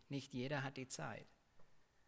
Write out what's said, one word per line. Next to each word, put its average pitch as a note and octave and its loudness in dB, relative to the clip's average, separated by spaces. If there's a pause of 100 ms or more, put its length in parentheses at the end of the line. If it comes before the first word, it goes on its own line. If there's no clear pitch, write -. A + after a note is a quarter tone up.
nicht C#3 0
jeder C3 4
hat C3+ 0
die B2+ -2
Zeit. B2 -2 (800)